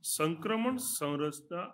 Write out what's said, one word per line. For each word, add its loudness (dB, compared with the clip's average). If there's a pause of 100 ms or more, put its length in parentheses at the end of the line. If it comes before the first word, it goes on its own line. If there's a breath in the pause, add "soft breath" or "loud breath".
સંક્રમણ 2
સંરચના -2